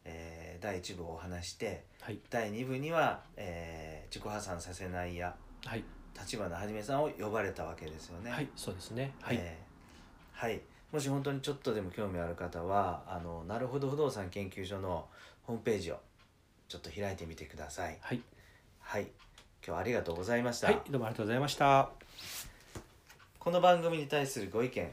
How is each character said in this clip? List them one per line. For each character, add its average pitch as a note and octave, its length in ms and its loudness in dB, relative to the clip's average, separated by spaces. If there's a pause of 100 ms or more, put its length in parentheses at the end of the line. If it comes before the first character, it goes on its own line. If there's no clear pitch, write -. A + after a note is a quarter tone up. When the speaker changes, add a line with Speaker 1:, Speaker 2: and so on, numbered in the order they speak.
Speaker 1:
え E2 560 -12
ー、 - 40 -10
第 G2 160 -2
一 F2+ 160 -8
部 F2 80 -8
を E2+ 80 -6
お E2 60 -6
話 F2 320 -8
し - 40 -10
て、 G2+ 320 -4 (160)
Speaker 2:
は - 80 -10
い。 G#2 100 -6 (120)
Speaker 1:
第 A2+ 180 2
二 A2+ 160 -2
部 C3 100 -2
に D3 160 -2
は、 C#3 300 4 (160)
え E2 720 -8
ー、 - 40 -8
自 G#2 60 -8
己 G#2+ 80 -6
破 G#2 140 -2
産 F#2 180 -4
さ F2+ 140 -8
せ F#2 160 -6
な F2+ 160 -2
い F2 100 -4
屋、 F2 200 -2 (280)
Speaker 2:
は A2 120 -6
い。 G#2 80 -4 (360)
Speaker 1:
立 - 180 -6
花 F#2 160 0
は F#2+ 140 -4
じ G#2 60 -4
め G#2+ 80 -4
さ C3+ 160 0
ん D3+ 60 6
を D3+ 80 4
呼 G#2 180 -4
ば G#2+ 140 2
れ F#2+ 80 2
た D#2+ 140 -4
わ E2+ 100 -6
け E2 100 -10
で D#2 140 -6
す - 80 -14
よ E2+ 120 -10
ね。 A#2 120 -6
Speaker 2:
は C#3 100 -2
い、 C3+ 140 -2
そ - 160 -6
う - 20 -4
で F2+ 80 -8
す - 100 -10
ね。 C3+ 300 -2
は - 100 -4
い。 A#2+ 80 2
Speaker 1:
え E2+ 200 -6 (760)
ー、 - 120 -4
は - 20 2
い。 G#2 100 -2 (320)
も D#3 80 2
し C3+ 80 0
本 C#3 140 2
当 C#3 100 2
に C#3 100 0
ち - 80 -2
ょ C#3 40 0
っ - 60 -4
と - 120 0
で G#2+ 100 2
も F2+ 100 -4
興 G#2+ 160 -2
味 F2+ 120 -2
あ E2+ 80 0
る E2+ 60 -2
方 E2+ 300 -4
は、 F#2 440 2
あ F2+ 120 -4
の、 E2+ 240 -6
な G2+ 160 -4
る B2+ 80 0
ほ C3 120 0
ど C3+ 120 0
不 C#3+ 40 0
動 D3 140 6
産 G2+ 220 -4
研 G2 180 -4
究 F#2+ 160 -6
所 F#2+ 140 -4
の F2+ 280 -2 (360)
ホ A#2+ 100 -6
ー A2+ 40 -2
ム G#2 40 -6
ペ A2+ 140 4
ー G2 40 0
ジ E2+ 120 -4
を - 80 -6 (680)
ち - 80 -12
ょ - 40 -12
っ - 20 -16
と - 80 -10
開 G2 240 -2
い - 20 -4
て F2 120 -8
み D#2+ 80 -10
て D#2 100 -10
く - 100 -16
だ - 140 -8
さ F2 200 -4
い。 - 120 -10
Speaker 2:
は - 140 -2
い。 A#2 80 -4 (560)
Speaker 1:
は - 200 -4
い。 G2 40 -2
今 - 80 -8 (500)
日 - 100 -8
は E2 60 -2
あ F#2 60 0
り A#2+ 100 2
が G2+ 80 2
と E2+ 120 -2
う - 20 0
ご F2+ 80 -2
ざ A#2 120 2
い A#2+ 60 4
ま B2 100 2
し A#2 100 -2
た。 - 60 4
Speaker 2:
は G3+ 60 10
い、 - 160 4
ど C#3+ 80 2
う - 20 4
も A2+ 60 0
あ A2 40 0
り A2 40 -4
が - 40 -6
と A2+ 60 0
う G#2 40 2
ご A2 40 2
ざ A#2 40 4
い C3 40 4
ま C#3+ 80 2
し - 80 0
た。 C#3 360 10 (1500)
Speaker 1:
こ - 140 0
の F3 100 6
番 F3 220 12
組 E3 160 4
に C#3+ 80 -2
対 C#3+ 180 4
す C3 160 -2
る F#2 80 -4
ご G#2+ 140 2
意 B2+ 80 2
見 E2+ 220 -2